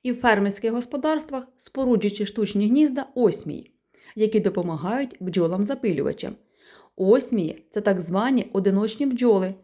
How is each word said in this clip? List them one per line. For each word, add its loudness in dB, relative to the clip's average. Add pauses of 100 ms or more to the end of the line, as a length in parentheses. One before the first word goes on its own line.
і -4
фермерських 2
господарствах, -4 (100)
споруджуючи 0
штучні 0
гнізда, 2
осмії, -2 (420)
які 2
допомагають -4
бджолам-запилювачам. -2 (640)
Осмії — 2
це -4
так 0
звані 0
одиночні 0
бджоли 2